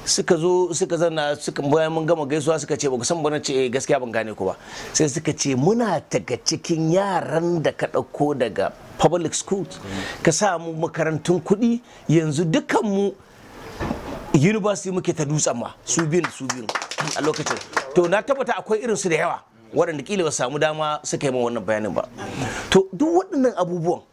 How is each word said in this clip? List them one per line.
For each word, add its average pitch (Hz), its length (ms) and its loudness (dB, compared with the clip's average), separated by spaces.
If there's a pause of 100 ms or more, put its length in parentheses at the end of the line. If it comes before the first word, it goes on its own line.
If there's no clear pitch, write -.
Suka 185 320 2
zo, 180 380 2
suka 170 240 0
zanna, 156 420 0
suka, 156 220 -6
bayan 156 320 4
mun 160 140 0
gama 160 180 2
gaisuwa, 151 340 0
suka 147 160 -2
ce, 143 140 0
"Ba 127 80 0
ku 113 60 -4
san 170 180 0
ba?" 147 80 2
Na 151 100 0
ce, 147 140 -4
"Eh, 131 160 2
gaskiya 135 320 2
ban 120 100 -6
gane 110 220 -2
ku 98 120 -4
ba." 87 100 0 (380)
Sai 156 140 2
suka 156 240 -2
ce, 139 220 0
"Muna 185 560 2
daga 120 320 -2
cikin 160 500 0
yaran 170 680 0
da 135 100 2
ka - 140 -4
ɗauko 143 500 -2
daga 107 380 0 (240)
public 160 380 2
school, 190 280 -2 (600)
ka 165 80 6
sa 180 260 2
mu 165 160 -6
makarantun 160 680 0
kuɗi, 233 420 2 (280)
yanzu 156 400 2
dukanmu 202 640 0 (1200)
university 196 560 4
muke 180 260 -2
ta 156 80 -2
Dutsen 147 320 0
ma, - 140 -6 (160)
su - 220 0
biyun, 165 260 2
su 135 140 -10
biyun 123 180 -6 (500)
a - 60 -2
lokacin." - 720 -4
To, 175 160 6
na 202 140 2
tabbata 262 340 -2
akwai 208 240 -2
irinsu 220 260 -2
da 165 80 2
yawa 151 240 -2 (320)
waɗanda 156 320 0
ƙila 196 220 0
ba 147 60 2
su - 100 -2
samu 135 180 -2
dama 156 440 0
suka - 240 -2
yi 127 40 2
min 123 120 2
wannan 117 200 -2
bayanin 107 300 0
ba. - 160 -2 (640)
To, 190 200 6
duk 226 160 2 (140)
waɗannan 277 340 2
abubuwan 165 460 0 (120)